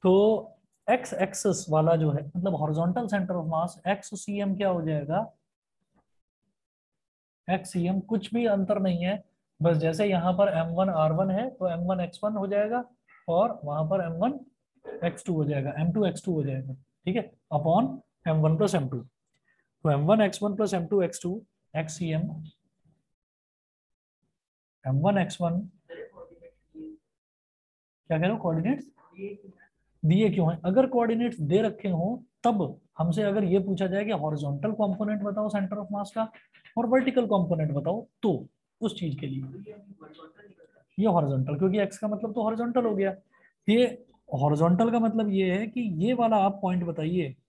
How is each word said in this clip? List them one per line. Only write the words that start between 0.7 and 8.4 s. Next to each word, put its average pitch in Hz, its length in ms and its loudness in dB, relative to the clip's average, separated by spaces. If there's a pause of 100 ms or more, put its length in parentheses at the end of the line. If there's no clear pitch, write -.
X 254 280 0
axis 190 540 -2
वाला 156 260 4
जो 156 160 2
है, 147 140 -2
मतलब 180 360 -4
horizontal 170 520 -2
center 185 280 -2
of 156 120 -6
mass 165 240 -2 (140)
X 202 180 -6 (120)
सी 202 200 -8
एम 196 160 -2
क्या 202 120 0
हो 175 120 0
जाएगा? 156 400 -2 (2250)
एक्स 185 260 -2
सी 175 140 0
एम 190 120 0 (120)
कुछ 220 220 -2
भी 240 140 0